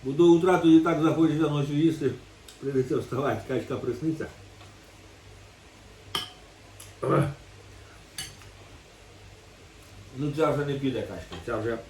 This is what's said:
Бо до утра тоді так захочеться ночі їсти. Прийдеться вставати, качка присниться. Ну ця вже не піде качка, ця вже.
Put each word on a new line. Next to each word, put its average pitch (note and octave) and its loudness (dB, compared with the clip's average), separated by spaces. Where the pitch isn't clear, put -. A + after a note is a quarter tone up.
Бо C3+ -6
до D3+ 4
утра E3+ 6
тоді D#3+ 8
так D#3+ 2
захочеться D#3 2
ночі D3 -2
їсти. D3+ 0
Прийдеться C3 -2
вставати, B2+ -4
качка B2+ -6
присниться. C#3+ -6
Ну C#3+ -4
ця D#3 2
вже C#3+ -2
не C#3 -4
піде B2+ -4
качка, F2+ -12
ця A2+ -4
вже. A2+ -4